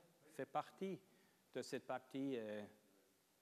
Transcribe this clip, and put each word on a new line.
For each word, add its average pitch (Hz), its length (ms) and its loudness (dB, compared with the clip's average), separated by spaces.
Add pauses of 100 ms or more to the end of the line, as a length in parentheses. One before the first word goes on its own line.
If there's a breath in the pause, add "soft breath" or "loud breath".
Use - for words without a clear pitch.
(320)
fait 135 160 -2
partie 175 520 0 (540)
de 127 80 0
cette 120 240 -2
partie, 135 500 2
euh, 107 280 0 (800)